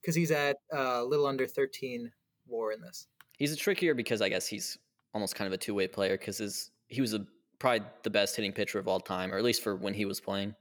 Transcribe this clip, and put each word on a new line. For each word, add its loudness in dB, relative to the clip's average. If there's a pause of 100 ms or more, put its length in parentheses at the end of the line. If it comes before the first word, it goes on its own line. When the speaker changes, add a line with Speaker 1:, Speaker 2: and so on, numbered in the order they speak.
Speaker 1:
'Cause 0
he's 2
at, 2 (140)
uh, 0
a 0
little 2
under 0
thirteen -4 (340)
war -2
in -6
this. -16 (280)
Speaker 2:
He's 0
a -4
trickier 2
because 0
I 4
guess 0
he's -6 (360)
almost -2
kind -4
of -2
a -2
two-way 0
player 2
'cause -6
his, -4 (160)
he -4
was 2
a, -2 (320)
probably 2 (200)
the 0
best 4
hitting 0
pitcher 0
of -2
all 2
time, -2
or 0
at 2
least 4
for 0
when -4
he 0
was -4
playing. -2